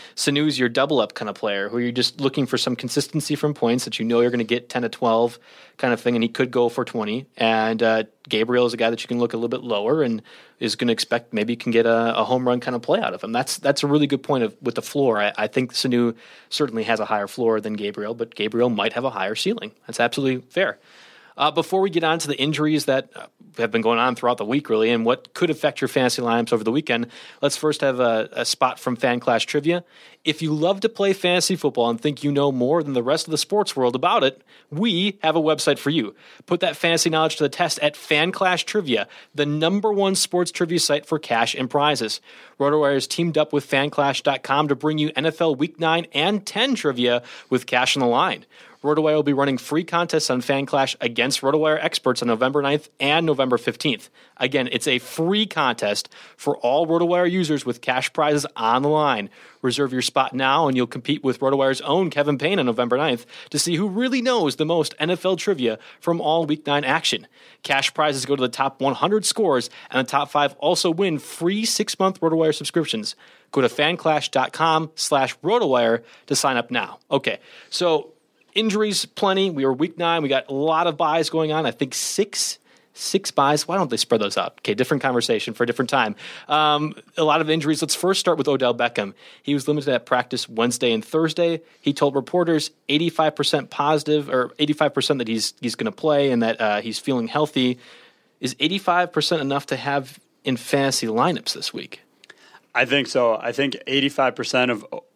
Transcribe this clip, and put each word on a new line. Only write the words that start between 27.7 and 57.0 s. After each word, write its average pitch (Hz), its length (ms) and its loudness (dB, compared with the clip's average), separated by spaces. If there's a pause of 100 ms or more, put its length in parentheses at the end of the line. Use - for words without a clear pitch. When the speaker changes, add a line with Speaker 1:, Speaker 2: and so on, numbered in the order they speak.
Speaker 1:
have 131 180 0
a, 113 320 2
a 117 140 -4
spot - 340 0
from 123 160 -2
Fan 120 240 0
Clash 117 260 0
Trivia. 165 380 0 (400)
If 156 180 -4
you 151 120 0
love 180 280 0
to 220 80 0
play 196 240 0
fantasy 180 420 0
football 127 340 0
and 117 100 -2
think 143 240 -4
you 143 80 0
know 139 200 2
more 135 320 0
than 143 100 -6
the 120 100 0
rest 147 240 0
of 160 40 -6
the 151 60 -2
sports - 380 -2
world 127 200 0
about 180 280 2
it, - 200 0 (260)
we 190 540 0
have 160 120 2
a 165 60 4
website 151 380 2
for 143 100 -2
you. 120 240 0 (320)
Put 175 140 0
that 160 160 0
fantasy 165 340 2
knowledge 160 280 2
to 156 60 0
the 139 60 2
test 165 300 -2
at 147 180 0
Fan 156 340 0
Clash 180 340 0
Trivia, 131 420 -2 (260)
the 147 120 0
number 170 460 0
one 196 240 2
sports 180 360 0
trivia 170 280 -2
site 147 260 0
for 151 140 -2
cash 117 360 0
and 131 140 -4
prizes. 143 520 0 (380)
RotoWire 143 340 2
has 135 140 0
teamed 170 300 -2
up 151 160 0
with 143 120 0
fan 143 240 0
clash 139 320 0
dot 139 220 -2
com 147 240 0
to 139 80 2
bring 156 220 -2
you 151 180 0
N 143 100 -2
F 160 140 -2
L 160 160 2
Week 156 240 -4
nine 165 340 0
and 190 320 0
ten 247 300 0
trivia 120 480 0 (260)
with 127 160 0
cash 123 300 0
on 139 60 -2
the 123 60 2
line. 127 380 0 (380)
RotoWire 151 320 2
will 151 80 2
be 143 100 2
running 139 240 2
free 156 260 -2
contests 165 460 -2
on 127 100 0
Fan 135 260 -2
Clash 135 360 0
against 123 400 -2
RotoWire 151 400 2
experts 127 400 -2
on 120 60 -2
November 127 340 2
ninth 143 280 -2 (100)
and 151 260 2
November 131 320 2
fifteenth. - 520 -4 (260)
Again, 131 380 0
it's 127 140 -2
a 127 120 2
free 196 460 -2
contest 120 640 -2 (260)
for - 220 -4
all 143 280 2
RotoWire 175 460 2